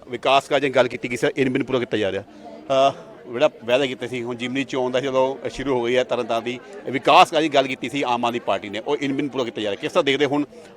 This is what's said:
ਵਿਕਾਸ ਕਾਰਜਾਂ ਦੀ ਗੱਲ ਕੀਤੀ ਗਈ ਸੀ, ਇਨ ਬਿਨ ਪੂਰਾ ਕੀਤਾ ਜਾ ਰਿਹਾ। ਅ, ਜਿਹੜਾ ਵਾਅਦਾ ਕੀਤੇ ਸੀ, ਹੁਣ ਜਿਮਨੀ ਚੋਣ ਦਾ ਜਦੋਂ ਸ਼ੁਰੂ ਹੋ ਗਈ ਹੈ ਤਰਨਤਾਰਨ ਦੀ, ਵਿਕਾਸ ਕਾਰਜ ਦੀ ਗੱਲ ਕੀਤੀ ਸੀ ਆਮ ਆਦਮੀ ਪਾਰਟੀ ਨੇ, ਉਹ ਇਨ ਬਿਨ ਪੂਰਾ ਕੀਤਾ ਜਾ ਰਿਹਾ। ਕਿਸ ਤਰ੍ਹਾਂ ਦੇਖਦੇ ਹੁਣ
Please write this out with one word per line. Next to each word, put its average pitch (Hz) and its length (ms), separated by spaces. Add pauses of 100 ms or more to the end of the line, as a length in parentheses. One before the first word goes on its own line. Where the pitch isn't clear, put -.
ਵਿਕਾਸ 131 400
ਕਾਰਜਾਂ 139 220
ਦੀ 123 60
ਗੱਲ 127 120
ਕੀਤੀ 127 240
ਗਈ 123 60
ਸੀ, 143 100 (100)
ਇਨ 131 160
ਬਿਨ 135 100
ਪੂਰਾ 127 160
ਕੀਤਾ 120 180
ਜਾ 101 140
ਰਿਹਾ। 98 120 (680)
ਅ, 135 40 (380)
ਜਿਹੜਾ 135 180 (160)
ਵਾਅਦਾ 127 200
ਕੀਤੇ 127 220
ਸੀ, 120 160
ਹੁਣ 123 120
ਜਿਮਨੀ 123 280
ਚੋਣ 127 280
ਦਾ 127 80
ਜਦੋਂ 131 500
ਸ਼ੁਰੂ 131 300
ਹੋ 120 60
ਗਈ 123 120
ਹੈ 127 60
ਤਰਨਤਾਰਨ 120 400
ਦੀ, 123 160 (260)
ਵਿਕਾਸ 143 460
ਕਾਰਜ 160 140
ਦੀ 151 80
ਗੱਲ 139 140
ਕੀਤੀ 131 220
ਸੀ 139 120
ਆਮ 123 240
ਆਦਮੀ 117 140
ਪਾਰਟੀ 101 300
ਨੇ, 101 100
ਉਹ 143 180
ਇਨ 143 160
ਬਿਨ 143 160
ਪੂਰਾ 127 140
ਕੀਤਾ 117 180
ਜਾ 104 100
ਰਿਹਾ। 101 100
ਕਿਸ 151 100
ਤਰ੍ਹਾਂ 180 120
ਦੇਖਦੇ 139 220
ਹੁਣ 143 200 (320)